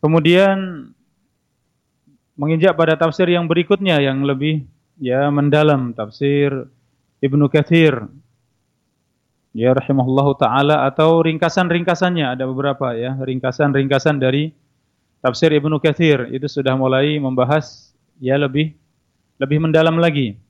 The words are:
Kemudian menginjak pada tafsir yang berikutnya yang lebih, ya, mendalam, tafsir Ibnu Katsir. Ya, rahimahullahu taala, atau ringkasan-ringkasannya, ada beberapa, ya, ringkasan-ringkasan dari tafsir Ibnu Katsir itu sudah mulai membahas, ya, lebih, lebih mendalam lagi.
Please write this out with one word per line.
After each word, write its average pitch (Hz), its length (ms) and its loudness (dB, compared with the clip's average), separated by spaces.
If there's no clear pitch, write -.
Kemudian 175 880 2
menginjak 160 400 0
pada 160 240 2
tafsir 170 320 0
yang 175 160 0
berikutnya 175 560 0
yang 135 240 -2
lebih, 143 400 -4
ya, 135 320 -2
mendalam, 143 640 2
tafsir 139 720 -2
Ibnu 143 240 2
Katsir. 151 600 2
Ya, 120 240 0
rahimahullahu 135 640 0
taala, 135 480 2
atau 160 360 2
ringkasan-ringkasannya, 170 1160 -2
ada 131 80 -4
beberapa, 135 480 -4
ya, 127 240 -6
ringkasan-ringkasan 135 1000 -2
dari 139 360 -2
tafsir 131 320 0
Ibnu 151 320 0
Katsir 147 480 0
itu 131 160 -6
sudah 135 320 -2
mulai 135 400 0
membahas, 131 720 -2
ya, 135 200 0
lebih, 147 360 -2
lebih 147 160 0
mendalam 160 400 2
lagi. 143 400 -2